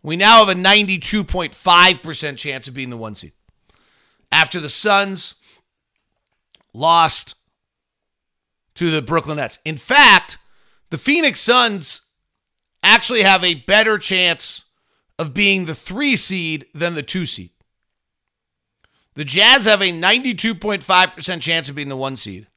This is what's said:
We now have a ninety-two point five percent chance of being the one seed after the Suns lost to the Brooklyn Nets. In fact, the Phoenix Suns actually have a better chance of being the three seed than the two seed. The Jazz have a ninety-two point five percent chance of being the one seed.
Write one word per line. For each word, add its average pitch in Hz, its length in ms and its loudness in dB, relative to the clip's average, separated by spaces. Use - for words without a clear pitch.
We 156 140 -6
now 214 300 8
have 196 40 0
a 180 100 -2
ninety-two 196 640 2
point 180 300 -6
five 180 480 4
percent 151 360 -10
chance 135 300 -10
of 127 60 -16
being 131 160 -10
the 120 80 -12
one 107 180 -12
seed - 180 -18
after 160 280 2
the 151 100 -8
Suns 196 680 -2
lost 160 640 2
to 170 160 -2
the 151 100 -2
Brooklyn 151 360 -4
Nets. 127 280 -8
In 156 120 -8
fact, 247 600 4
the 160 80 -8
Phoenix 294 420 0
Suns 226 600 0
actually 220 420 2
have 190 200 4
a 175 120 0
better 208 420 0
chance 180 680 -4
of 156 160 -8
being 196 320 0
the 160 100 -8
three 262 400 -4
seed 160 580 -4
than 170 200 -6
the 147 100 -8
two 180 220 -8
seed. 90 240 -12
The 151 100 -10
Jazz 202 400 4
have 208 160 4
a 185 100 0
ninety-two 220 640 -2
point 202 260 -6
five 185 320 0
percent 165 280 -10
chance 165 260 -4
of 139 80 -12
being 143 140 -10
the 135 80 -10
one 135 180 -8
seed. 101 420 -14